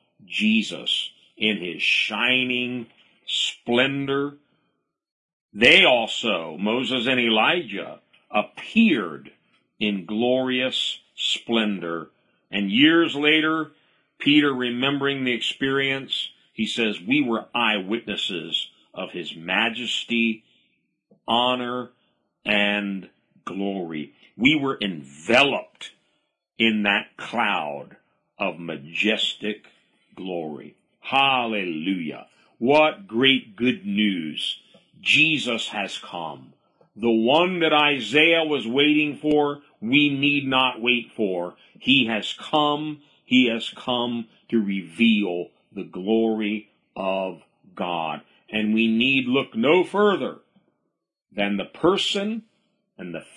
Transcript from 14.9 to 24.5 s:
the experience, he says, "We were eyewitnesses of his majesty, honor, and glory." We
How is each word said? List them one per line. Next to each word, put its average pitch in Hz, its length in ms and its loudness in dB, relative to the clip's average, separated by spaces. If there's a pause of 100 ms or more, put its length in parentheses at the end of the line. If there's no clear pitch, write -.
the 123 80 0
experience, 135 960 -4 (240)
he 110 140 -4
says, 107 340 -2
"We 127 220 0
were 113 320 -2
eyewitnesses 101 1160 -4 (240)
of 92 200 -10
his 85 220 -10
majesty, 110 1080 -2 (800)
honor, 123 640 -2 (520)
and 101 640 -2 (380)
glory." 90 680 -6 (240)
We 131 180 4